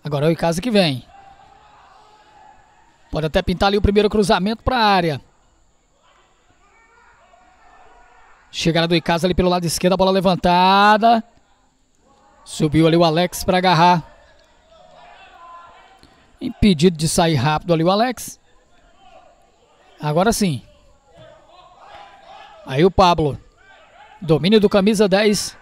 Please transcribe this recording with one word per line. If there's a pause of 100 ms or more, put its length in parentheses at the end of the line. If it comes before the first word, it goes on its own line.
Agora
é
o
Icasa
que
vem. (2000)
Pode
até
pintar
ali
o
primeiro
cruzamento
pra
área. (3250)
Chegada
do
Icasa
ali
pelo
lado
esquerdo,
a
bola
levantada. (1200)
Subiu
ali
o
Alex
pra
agarrar. (2250)
Impedido
de
sair
rápido
ali
o
Alex. (1600)
Agora
sim. (2000)
Aí
o
Pablo. (840)
Domínio
do
camisa
dez.